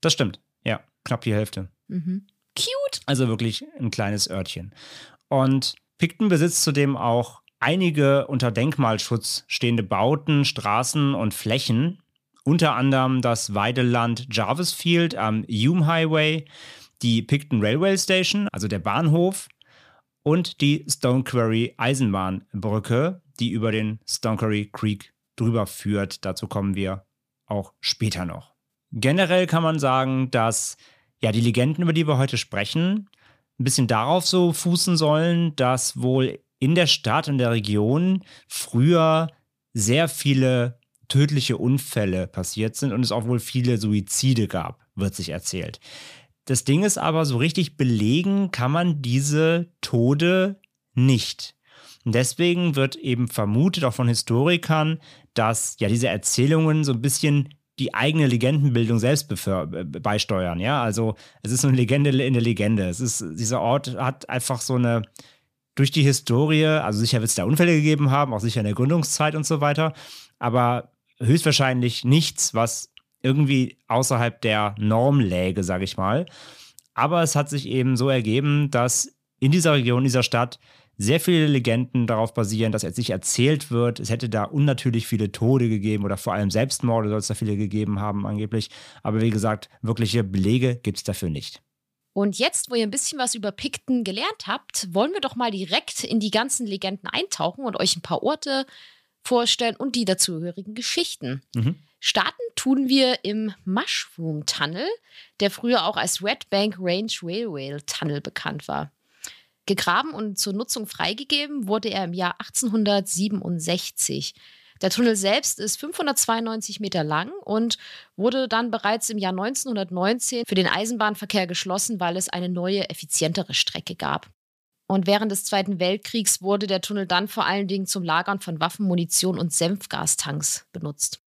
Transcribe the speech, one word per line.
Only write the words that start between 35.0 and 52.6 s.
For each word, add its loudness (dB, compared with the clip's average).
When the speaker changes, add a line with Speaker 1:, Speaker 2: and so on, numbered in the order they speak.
Speaker 1:
dass 0
wohl 0
in 2
der 4
Stadt, 0
in 0
der 2
Region 2
früher 4
sehr 2
viele 2
tödliche 2
Unfälle 0
passiert -6
sind -2
und -2
es 0
auch -4
wohl 0
viele 0
Suizide 2
gab, -6
wird -2
sich -8
erzählt. -8
Das 0
Ding 4
ist 2
aber, 2
so 0
richtig 0
belegen 2
kann 0
man 0
diese 2
Tode 2
nicht. 2
Und 0
deswegen 2